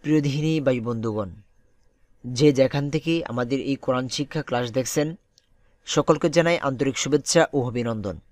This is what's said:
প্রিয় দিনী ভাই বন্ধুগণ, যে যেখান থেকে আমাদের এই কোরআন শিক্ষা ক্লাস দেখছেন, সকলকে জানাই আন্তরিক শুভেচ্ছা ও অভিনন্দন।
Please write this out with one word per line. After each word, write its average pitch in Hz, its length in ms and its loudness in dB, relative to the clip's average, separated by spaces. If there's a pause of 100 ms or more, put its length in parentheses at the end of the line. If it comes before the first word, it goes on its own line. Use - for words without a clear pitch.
প্রিয় 151 160 4
দিনী 147 400 0
ভাই 131 200 2
বন্ধুগণ, 110 500 -4 (920)
যে 127 280 4
যেখান 135 380 2
থেকে 156 220 -2 (120)
আমাদের 120 360 -2
এই 135 160 -2
কোরআন 127 320 -2
শিক্ষা 147 340 -6
ক্লাস 123 280 -2
দেখছেন, 131 380 -2 (800)
সকলকে 156 440 2
জানাই 165 280 4
আন্তরিক 135 400 -2
শুভেচ্ছা 147 440 2 (100)
ও 147 60 0 (100)
অভিনন্দন। 110 480 -4 (160)